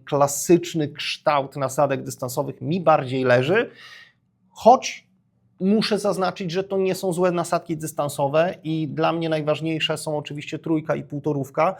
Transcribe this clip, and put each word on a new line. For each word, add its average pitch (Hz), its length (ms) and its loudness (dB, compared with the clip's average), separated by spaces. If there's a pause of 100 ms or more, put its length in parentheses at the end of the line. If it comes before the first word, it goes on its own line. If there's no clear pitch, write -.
klasyczny 151 840 2
kształt 147 680 -2
nasadek 135 460 0
dystansowych 135 580 -8
mi 156 200 -4
bardziej 139 440 2
leży, 127 460 4 (800)
choć - 580 4 (520)
muszę 208 380 2
zaznaczyć, 180 520 -2
że 185 140 -2
to 196 140 -4
nie 190 160 0
są 185 180 -2
złe 180 180 2
nasadki 170 460 -2
dystansowe 156 800 0 (100)
i 160 240 -2
dla 160 240 0
mnie 165 160 -2
najważniejsze 156 720 -2
są 156 180 -6
oczywiście 147 420 -8
trójka 156 380 -2
i 143 60 -8
półtorówka. 147 760 -2